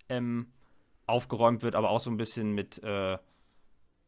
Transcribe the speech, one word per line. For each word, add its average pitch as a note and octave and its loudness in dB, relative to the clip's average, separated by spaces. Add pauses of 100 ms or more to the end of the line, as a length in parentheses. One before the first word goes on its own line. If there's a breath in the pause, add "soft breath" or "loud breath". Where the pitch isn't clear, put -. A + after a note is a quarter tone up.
ähm, A#2+ -2 (580)
aufgeräumt A#2 2
wird, A#2 -2
aber G#2 2
auch A2+ 4
so B2 -6
ein A2+ -2
bisschen A2 -2
mit, G2+ -6
äh, G2 -2 (920)